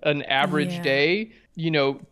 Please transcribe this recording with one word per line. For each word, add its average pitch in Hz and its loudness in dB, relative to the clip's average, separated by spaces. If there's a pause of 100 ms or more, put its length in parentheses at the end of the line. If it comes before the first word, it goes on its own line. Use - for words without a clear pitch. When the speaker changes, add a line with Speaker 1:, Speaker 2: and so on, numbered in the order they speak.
Speaker 1:
an 147 0
average 175 0
Speaker 2:
Yeah. 175 -6
Speaker 1:
day, 160 0 (240)
you 165 -4
know, 139 2 (120)